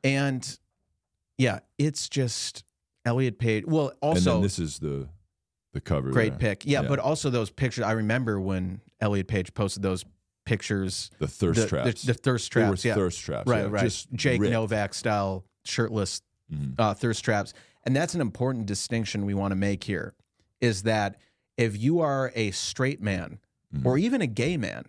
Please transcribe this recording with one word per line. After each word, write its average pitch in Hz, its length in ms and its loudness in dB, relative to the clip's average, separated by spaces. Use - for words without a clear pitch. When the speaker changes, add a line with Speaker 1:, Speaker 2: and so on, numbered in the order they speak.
Speaker 1:
And, 135 540 0
yeah, 123 220 2
it's 143 320 0
just - 540 -4
Elliot 120 320 0
Page. 110 300 2
Well, 156 340 2
also 156 160 4
Speaker 2:
And - 80 4
then 95 40 4
this 95 180 0
is 78 200 -4
the, 69 300 -4
the 67 80 -6
cover 67 300 0
Speaker 1:
Great 110 180 4
Speaker 2:
there. - 0 -
Speaker 1:
pick. - 100 -16
Yeah, 143 180 2
Speaker 2:
Yeah. 127 40 -2
Speaker 1:
but 135 120 0
also 131 300 0
those 117 200 0
pictures. 123 340 -2
I 107 80 2
remember 110 480 0
when 92 420 -2
Elliot 104 260 2
Page 95 260 -2
posted 98 300 -2
those 92 220 0
pictures. 95 760 -2
Speaker 2:
The 73 80 -2
thirst 85 300 2
Speaker 1:
The, 113 60 4
the, 104 60 0
Speaker 2:
traps. 107 340 0
Speaker 1:
the 123 100 0
thirst - 400 -2
Speaker 2:
They 117 80 4
were 104 60 4
Speaker 1:
traps, 95 180 0
yeah. 110 100 4
Speaker 2:
thirst 92 260 0
traps, - 280 -4
Speaker 1:
Right, 107 140 4
Speaker 2:
yeah. 98 60 -2
Speaker 1:
right. 104 140 0
Speaker 2:
Just - 300 -2
Speaker 1:
Jake 123 280 2
Speaker 2:
ripped. 110 120 4
Speaker 1:
Novak 107 400 0
style 98 520 -2
shirtless, 110 560 -2
Speaker 2:
Mm-hmm. 71 280 -6
Speaker 1:
uh, 107 140 4
thirst 113 300 -2
traps. 104 300 0
And 131 100 2
that's 160 180 0
an 175 80 -2
important 123 440 -2
distinction 104 600 -2
we 101 80 -2
wanna 98 220 0
make 98 300 0
here, 85 280 -4
is 104 240 0
that 107 340 0
if 110 240 2
you 160 180 4
are 139 340 0
a 110 180 0
straight - 500 -4
man 95 380 -4
Speaker 2:
Mm-hmm. 127 140 0
Speaker 1:
or 127 100 4
even 240 240 2
a 151 60 0
gay 123 300 -2
man 90 320 -6